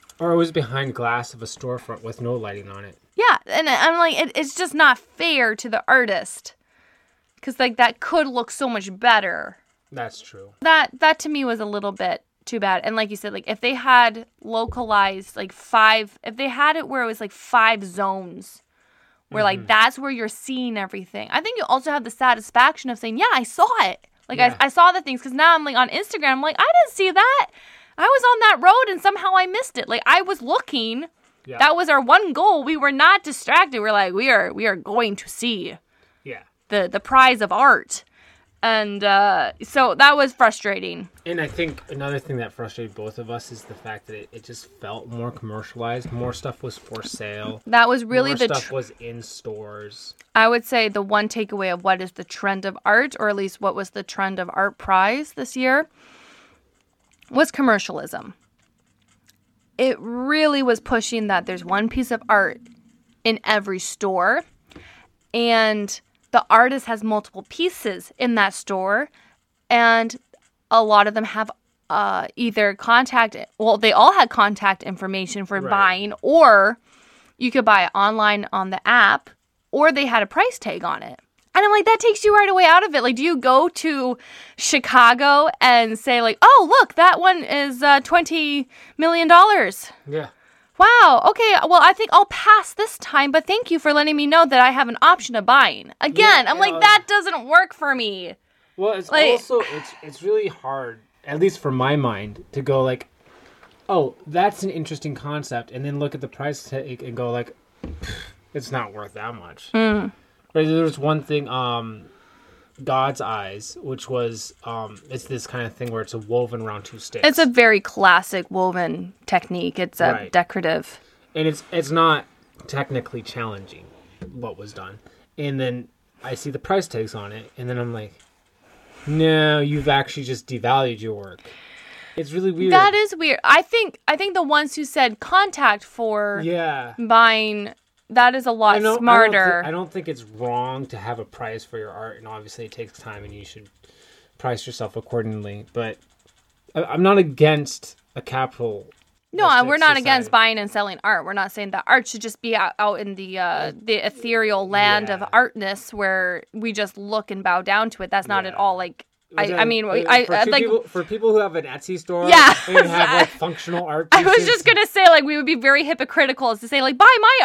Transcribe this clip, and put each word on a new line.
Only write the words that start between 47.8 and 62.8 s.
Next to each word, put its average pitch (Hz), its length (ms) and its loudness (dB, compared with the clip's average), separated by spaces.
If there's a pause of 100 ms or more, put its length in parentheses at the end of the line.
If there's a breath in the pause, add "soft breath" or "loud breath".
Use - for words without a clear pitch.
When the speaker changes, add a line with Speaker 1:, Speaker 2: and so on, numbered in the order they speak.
Speaker 2:
was 247 160 -2
really 254 240 0
Speaker 1:
More 277 80 -4
Speaker 2:
the 247 80 0
Speaker 1:
stuff 139 200 -4
Speaker 2:
tr- - 100 -14
Speaker 1:
was 127 240 -10
in 117 240 -16
stores. 104 880 -18 (220)
Speaker 2:
I 220 120 6
would 233 160 0
say 226 260 -2
the 202 120 -4
one 208 260 -2
takeaway 202 460 -6
of 175 100 -8
what 190 200 0
is 185 80 -12
the - 120 -18
trend 196 420 -8
of 190 200 -10
art, 233 340 2
or 214 100 -2
at 208 60 -2
least 196 260 -8
what 196 120 -2
was 190 160 -10
the 202 140 -12
trend 190 340 -6
of 180 160 -8
art 196 240 -2
prize 202 560 0
this 262 220 -12
year, 262 340 -2 (1400 soft breath)
was 277 200 2
commercialism. 190 840 -4 (1400)
It 254 220 0
really 277 600 -2
was 240 180 0
pushing 226 480 -4
that 185 180 -2
there's 180 200 -10
one 202 240 -2
piece 247 220 -6
of 233 180 -4
art 196 320 0 (640)